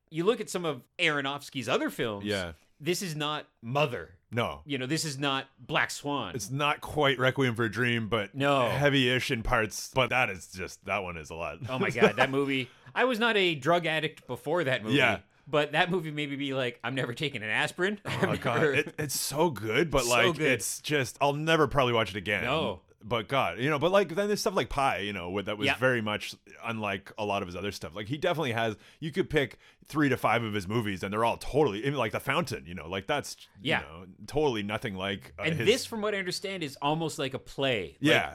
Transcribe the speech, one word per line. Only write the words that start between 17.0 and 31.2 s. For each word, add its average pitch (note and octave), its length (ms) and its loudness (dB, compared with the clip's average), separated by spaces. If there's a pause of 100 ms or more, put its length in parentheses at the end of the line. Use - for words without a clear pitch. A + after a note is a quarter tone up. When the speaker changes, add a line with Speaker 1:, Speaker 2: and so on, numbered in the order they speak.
Speaker 1:
taking C3 300 -6
an G#2+ 60 -4
aspirin." D3+ 520 0
<laughs> - 40 -12
Speaker 2:
Oh C3+ 40 -8 (120)
Speaker 1:
I'm E3+ 160 2
Speaker 2:
God, B2 240 0
Speaker 1:
never D3 120 4
Speaker 2:
it, D#3 240 0
it's D3+ 220 -2
so D#3+ 300 2
good, A#2 420 0
but C3 140 4
Speaker 1:
So A#2+ 40 2
Speaker 2:
like, A#2+ 280 4
Speaker 1:
good. C#3+ 140 2
Speaker 2:
it's - 280 -2
just, C#3+ 420 0
I'll C#3+ 120 4
never D#3 340 4
probably B2 260 4
watch A2 180 2
it F#2+ 60 -6
again. G2 280 0
Speaker 1:
No. B2+ 360 -2 (240)
Speaker 2:
But A2 220 -2
God, G#2 320 0
you C3 100 0
know, D3+ 100 2
but E3 120 2
like, F#3+ 240 4
then G3+ 120 0
there's G#3 120 0
stuff G3+ 160 0
like D3 140 0
Pi, C3+ 300 0
you G2+ 120 -4
know, F2+ 180 -6
with, G2 180 -2
that G#2 100 -4
was G#2+ 80 -2
Speaker 1:
Yep. C3+ 120 0
Speaker 2:
very B2 240 2
much G#2+ 340 -4 (280)
unlike G#2+ 540 -4
a G#2+ 80 -2
lot G2+ 160 0
of F#2 80 -6
his F2 80 -8
other G2 160 -4
stuff. - 200 -10
Like, G#2 140 -10
he D3 100 -4
definitely D3+ 360 0
has, A2+ 240 0 (240)
you D#3 100 -6
could E3+ 180 -2
pick C#3 280 0 (280)
three D3 220 2
to B2+ 80 4
five A#2 260 2
of A2 120 -2
his G2 160 -2
movies G#2 340 0
and G2 80 -2
they're A2 140 2